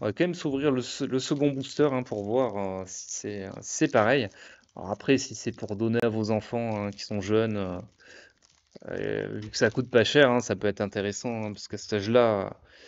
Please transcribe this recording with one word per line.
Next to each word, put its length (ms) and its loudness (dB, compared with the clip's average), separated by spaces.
On 60 -2
va 80 0
quand 100 2
même 100 0
s'ouvrir 360 0
le 100 2
se-, 240 -6
le 140 0
second 320 2
booster, 420 0
hein, 120 -2
pour 200 -4
voir, 320 0
euh, 300 -2
si 240 -14
c'est, 340 -8
euh, 60 -8
si 160 -8
c'est 160 2
pareil. 380 4
Alors 140 -8
après, 280 2
si 180 -10
c'est 160 -6
pour 240 -8
donner 260 0
à 60 4
vos 240 0
enfants, 540 -2
hein, 40 -4
qui 140 -12
sont 160 -4
jeunes, 360 2
euh, 220 -4
euh, 400 -4
vu 80 -10
que 80 -10
ça 140 4
coûte 180 -2
pas 140 6
cher, 300 6
hein, 80 2
ça 160 -2
peut 100 -2
être 140 0
intéressant, 640 -4
hein, 80 -6
parce 160 -14
qu'à 100 -8
cet 140 -14
âge-là, 640 2